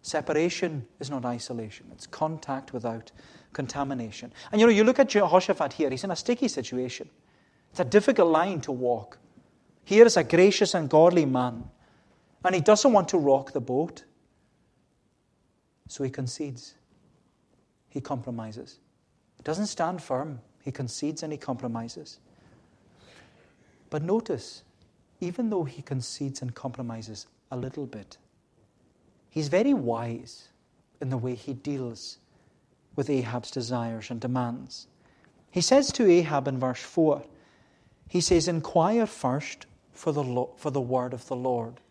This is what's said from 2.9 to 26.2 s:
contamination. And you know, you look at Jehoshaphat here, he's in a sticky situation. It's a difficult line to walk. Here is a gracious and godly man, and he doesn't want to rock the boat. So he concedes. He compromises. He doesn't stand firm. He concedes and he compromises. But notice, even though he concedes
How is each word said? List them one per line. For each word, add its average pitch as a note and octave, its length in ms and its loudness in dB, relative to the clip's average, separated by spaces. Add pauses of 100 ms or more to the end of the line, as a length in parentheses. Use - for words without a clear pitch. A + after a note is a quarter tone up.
contamination. C3 800 -8 (200)
And G#3 80 2
you A3+ 80 10
know, A#3 40 8
you G#3+ 120 6
look B3+ 160 4
at C4+ 80 6
Jehoshaphat F3+ 640 2
here, C#3+ 180 0
he's C3 140 -6
in F#3+ 80 -4
a E3+ 40 -4
sticky A#3+ 300 -2
situation. B2+ 640 -6 (640)
It's - 100 -10
a F3 40 2
difficult G3+ 440 4
line E3 320 2
to C3 100 -10
walk. B2 480 -4 (640)
Here G#3+ 220 10
is A3 120 6
a E3+ 60 4
gracious F3+ 520 6
and D#3+ 140 0
godly E3 360 8
man, B2 400 -2 (800)
and F#3 100 2
he F3+ 60 2
doesn't G#3+ 320 6
want G3 160 4
to F#3 100 0
rock C3+ 340 2
the C#3 80 -2
boat. C3 440 -6 (1800)
So - 160 -8
he C3 60 -2
concedes. C3 640 -8 (1120)
He C#3 120 -8
compromises. A2+ 800 -10 (580)
He - 60 -20
doesn't F3+ 240 -4
stand E3+ 360 -4
firm. C3+ 380 -6 (220)
He C#3 80 -8
concedes C#3+ 520 -6
and D#3 100 -8
he A2+ 60 -10
compromises. A#2 800 -10 (1700)
But D3+ 140 -6
notice, F#3 640 -4 (560)
even F#3 280 -4
though G3 140 -2
he C#3 180 -8
concedes C3+ 640 -8